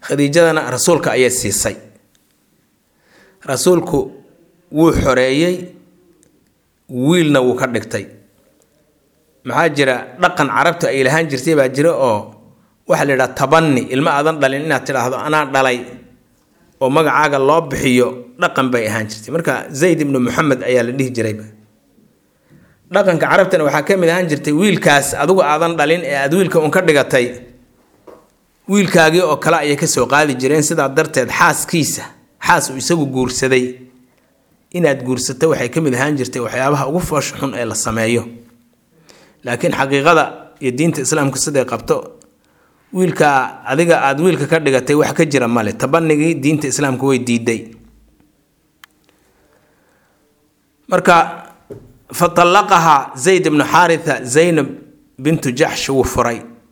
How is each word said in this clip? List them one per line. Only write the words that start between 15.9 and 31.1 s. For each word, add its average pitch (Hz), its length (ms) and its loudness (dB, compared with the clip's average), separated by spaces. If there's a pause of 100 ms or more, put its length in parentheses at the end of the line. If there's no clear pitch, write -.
oo 131 80 0
magacaaga 143 500 2
loo 147 220 4
bixiyo, 127 460 0 (320)
dhaqan 139 320 0
bay 117 160 0
ahaan 110 200 -4
jirtay. - 240 -14
Marka 156 220 -2 (180)
Zayd 156 300 0
ibnu 139 180 -2
Muxamed 127 440 0
ayaa 123 200 0
la 117 80 -4
dhihi 131 240 -4
jirayba. 110 280 -6 (1500)
Dhaqanka 180 380 2
Carabtana 180 340 2
waxaa 147 240 0
ka 185 100 2
mid 170 120 2
ahaan 175 200 0
jirtay 147 240 -2
wiilkaas 156 600 2
adigu 180 280 2
aadan 156 360 0
dhalin 156 260 0
ee 143 140 -4
aad 139 160 -2
wiilka 175 260 0
uun 151 120 0
ka 185 100 2
dhigatay, 139 440 2 (1400)
wiilkaagii 175 540 4
oo 151 160 0
kale 156 200 0
ayay 147 200 0
ka 160 100 -2
soo 131 180 0
qaadi 143 300 2
jireen. 135 280 0
Sidaa 147 260 -2
darteed 135 400 -2